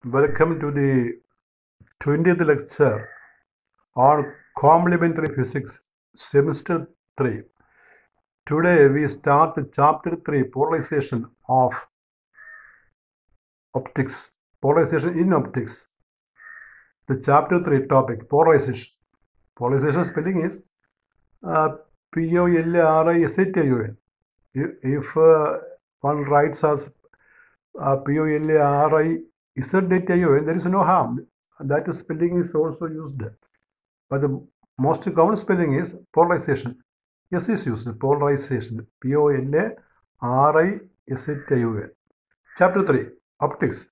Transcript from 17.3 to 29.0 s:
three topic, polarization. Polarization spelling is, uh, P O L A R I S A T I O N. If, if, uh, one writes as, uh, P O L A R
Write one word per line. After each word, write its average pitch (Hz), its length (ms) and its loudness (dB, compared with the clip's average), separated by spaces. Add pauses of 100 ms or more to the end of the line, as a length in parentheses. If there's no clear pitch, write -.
three 143 240 0
topic, 127 420 0
polarization. 143 640 2 (680)
Polarization 139 480 0
spelling 175 360 -4
is, 180 200 -6 (840)
uh, 156 260 0 (440)
P 165 240 -2
O 180 80 4
L 170 300 0
A 175 40 4
R 160 300 4
I 170 140 2
S - 160 -2
A 196 120 0
T 185 80 -2
I 143 100 2
O 123 100 0
N. 107 180 -8 (560)
If, 139 160 -4 (140)
if, 135 340 -4
uh, 156 400 6 (440)
one 147 240 -2
writes 147 380 2
as, 147 300 0 (880)
uh, 139 140 0
P 139 240 -4
O 156 60 0
L 156 260 -2
A 156 80 4
R 147 440 2